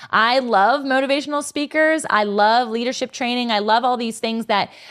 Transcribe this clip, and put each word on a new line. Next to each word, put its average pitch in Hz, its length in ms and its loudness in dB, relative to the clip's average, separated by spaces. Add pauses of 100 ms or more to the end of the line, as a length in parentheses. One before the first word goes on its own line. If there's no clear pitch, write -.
I 233 300 2
love 233 460 2
motivational 277 580 -2
speakers. 311 640 0
I 214 140 2
love 214 460 2
leadership 240 420 -4
training. 240 400 -4
I 208 80 0
love 220 240 2
all 247 140 0
these 226 220 -6
things 226 260 -4
that, 202 260 0 (200)